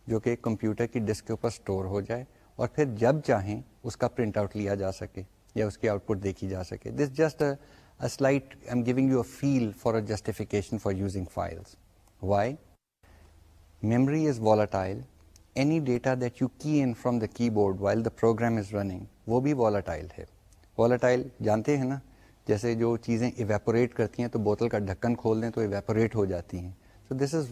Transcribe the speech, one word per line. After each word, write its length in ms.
جو 120
کہ 220
کمپیوٹر 460
کی 120
ڈسک 280
کے 60
اوپر 140
اسٹور 380
ہو 240
جائے 140
اور 180
پھر 100
جب 300
چاہیں 340
اس 140
کا 100
پرنٹ 300
آؤٹ 180
لیا 200
جا 160
سکے 300
یا 120
اس 100
کی 120
آؤٹ 160
پٹ 180
دیکھی 260
جا 140
سکے. 280
This 260
just 240
a, 160
a 100
slight, 460
I'm 140
giving 260
you 100
a 40
feel 480
for 140
a 40
justification 760
for 120
using 340
files. 400
Why? 360
Memory 440
is 220
volatile. 520
Any 240
data 440
that 180
you 80
key 220
in 120
from 160
the 100
keyboard 500
while 300
the 40
program 400
is 100
running، 320
وہ 140
بھی 200
volatile 560
ہے. 80
Volatile 460
جانتے 340
ہیں 80
نا، 140
جیسے 280
جو 200
چیزیں 240
ایواپوریٹ 640
کرتی 280
ہیں 80
تو 100
بوتل 300
کا 100
ڈھکن 240
کھول 260
دیں 80
تو 120
ایواپوریٹ 540
ہو 100
جاتی 340
ہیں. 120
So 120
this 180
is 120